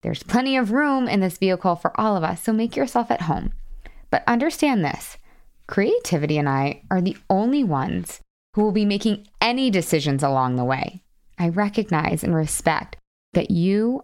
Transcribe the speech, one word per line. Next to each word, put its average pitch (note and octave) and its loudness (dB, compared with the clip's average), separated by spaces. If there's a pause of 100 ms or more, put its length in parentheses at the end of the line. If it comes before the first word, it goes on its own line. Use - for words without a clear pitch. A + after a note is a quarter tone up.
There's - -6
plenty C4 0
of A3+ 0
room C4+ 0
in G3 2
this F#3 -2
vehicle F#3 2
for - -4
all G#3+ 0
of E3 -2
us, E3 -4
so A3+ -2
make A3 -2
yourself A#3+ 0
at - 0
home. - -2 (580)
But - 0
understand B3 2
this, - -6 (500)
creativity F3+ 0
and D3 0
I C#3 -2
are F#3 2
the F#3 0 (140)
only A#3+ 2
ones E3 -4 (340)
who G#3 2
will G#3+ 2
be G#3 2
making G3+ 0 (140)
any B3 2
decisions D3+ 2
along C3 2
the B2 0
way. C3 -4 (360)
I E3+ 2
recognize F3+ 0
and E3+ 0
respect D#3 -2 (360)
that - 0
you G3+ 2